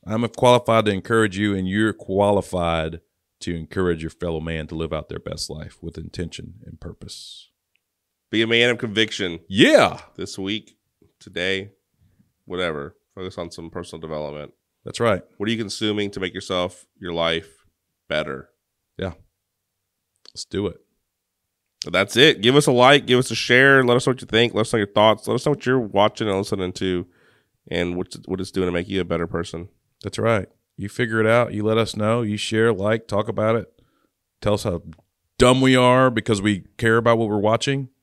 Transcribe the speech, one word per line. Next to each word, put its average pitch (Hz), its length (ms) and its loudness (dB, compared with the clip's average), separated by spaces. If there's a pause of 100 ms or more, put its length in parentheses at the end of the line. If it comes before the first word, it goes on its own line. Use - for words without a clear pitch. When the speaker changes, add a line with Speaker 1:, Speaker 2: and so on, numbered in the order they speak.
Speaker 1:
I'm 110 240 -2
qualified 117 560 4
to 107 60 0
encourage 101 460 0
you, 104 160 0
and 95 140 -2
you're 107 240 0
qualified 90 1080 0 (400)
to 87 120 -6
encourage 85 480 -2
your 80 80 -6
fellow 82 300 -6
man 80 280 -6
to 82 80 -12
live 80 180 -6
out 78 160 -8
their - 100 -10
best - 300 -10
life - 320 -16
with 82 160 -12
intention 85 680 -12
and 85 140 -20
purpose. - 720 -20 (840)
Speaker 2:
Be 110 100 2
a 113 60 2
man 117 220 4
of 117 80 0
conviction. 104 640 -2 (100)
Speaker 1:
Yeah. 143 500 6 (160)
Speaker 2:
This - 240 -10
week, 98 380 -8 (420)
today, 95 520 -6 (760)
whatever. 82 500 -6 (180)
Focus 92 240 -12
on 85 140 -8
some 82 180 -14
personal 87 300 -12
development. 76 540 -10 (320)
Speaker 1:
That's - 160 -8
right. 107 220 0 (120)
Speaker 2:
What 104 140 -4
are - 20 0
you 113 60 -2
consuming 104 540 -4
to 98 100 -8
make 92 120 -4
yourself, 92 520 -6 (120)
your 87 140 -10
life 82 540 -2 (420)
better? 73 420 -6 (480)
Speaker 1:
Yeah. 90 160 -8 (1200)
Let's - 120 -14
do 101 220 -4
it. 85 100 -8 (1040)
Speaker 2:
So 82 60 -12
that's 92 260 -2
it. 131 240 4
Give 120 160 4
us 147 100 4
a 151 60 2
like. 131 340 6
Give 123 140 4
us 127 100 -2
a 117 60 -6
share. 131 480 4
Let 120 140 4
us 131 100 0
know 135 40 0
what 123 100 -4
you 107 60 -14
think. 113 260 2
Let 104 80 0
us 107 100 -2
know 117 60 0
your 101 100 0
thoughts. 107 400 4
Let 110 80 0
us 127 100 -4
know 151 60 2
what 127 140 -4
you're 127 160 2
watching 104 480 0
and 95 80 0
listening 95 360 -4
to 90 320 -2 (640)
and 87 280 -2
what, 90 180 -8 (100)
what 92 140 -6
it's 95 120 -8
doing 92 160 -2
to 87 40 -2
make 87 160 -4
you 95 140 -2
a - 20 -2
better 85 240 -4
person. 85 400 -8 (340)
Speaker 1:
That's - 160 -10
right. 110 300 0 (300)
You 101 100 -10
figure 113 320 -2
it 110 80 4
out. 113 260 2
You 104 120 -4
let 110 120 2
us 110 200 -2
know. 110 240 0
You 107 160 -4
share, 110 340 0
like, 107 340 -2
talk 104 220 -4
about 110 300 0
it. 95 120 -6 (720)
Tell 104 120 0
us 107 100 -4
how 87 180 -4 (560)
dumb 127 220 6
we 131 160 6
are 127 340 6
because 110 320 0
we 101 220 0 (140)
care 113 180 2
about 117 220 4
what 113 100 0
we're 104 100 -2
watching. 117 520 0 (140)